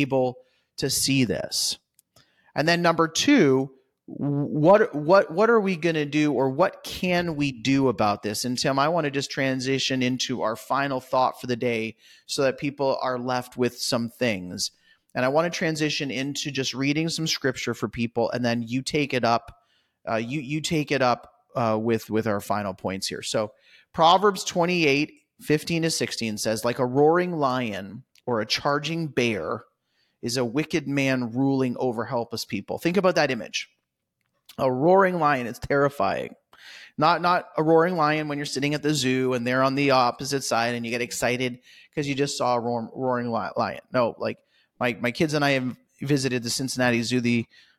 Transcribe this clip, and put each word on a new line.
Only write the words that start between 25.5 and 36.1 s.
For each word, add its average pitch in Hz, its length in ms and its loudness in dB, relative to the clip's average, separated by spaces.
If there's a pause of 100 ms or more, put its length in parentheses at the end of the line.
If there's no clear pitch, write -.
to 165 100 0
sixteen 113 460 -4
says, 110 260 -2
"Like 120 160 -2
a 127 60 2
roaring 160 520 4
lion 120 640 -4 (220)
or 117 140 0
a 107 60 -2
charging 147 640 -2
bear 117 580 -2 (560)
is 120 160 -4
a 127 80 0
wicked 143 420 -4
man 135 460 0
ruling 131 440 0
over 117 280 -2
helpless 117 400 -6
people." 98 320 -6
Think 175 180 -2
about 185 200 2
that 147 160 2
image. - 360 -6 (920)
A 135 140 0
roaring 180 480 4
lion, 143 260 2
it's - 140 -8
terrifying. 98 760 0 (640)